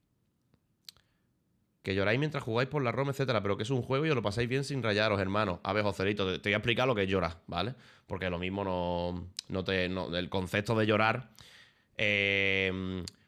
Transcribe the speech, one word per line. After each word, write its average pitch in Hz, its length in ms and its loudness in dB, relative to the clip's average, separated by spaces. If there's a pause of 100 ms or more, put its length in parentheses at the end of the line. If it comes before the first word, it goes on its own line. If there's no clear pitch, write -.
(1800)
Que 98 120 -2
lloráis 101 240 2
mientras 147 260 -2
jugáis 120 240 0
por 143 140 -2
la 120 100 0
rom, 139 160 -2
etcétera, 127 340 0
pero 101 140 0
que 98 60 -4
es 113 80 -4
un 131 100 2
juego 131 240 -2
y 160 60 2
os 147 40 4
lo 120 80 0
pasáis 107 260 0
bien 135 160 -2
sin 139 180 -4
rayaros, 107 360 4
hermano. 98 460 0
A 95 80 -2
ver, 104 100 2
Joselito, 101 480 0
te, 90 80 -2
te 104 120 0
voy 101 40 4
a 104 40 2
explicar 120 280 2
lo 131 80 2
que 101 100 2
es 95 40 -2
llorar, 87 380 0
¿vale? 92 280 -4 (320)
Porque 92 220 -6
lo 87 100 -2
mismo 95 240 -4
no, 87 640 -2 (200)
no 92 160 -2
te, 92 240 0
no, 90 260 -4
el 90 140 -2
concepto 101 480 -2
de 110 80 4
llorar, 107 460 2 (640)
eh, 98 1080 0 (240)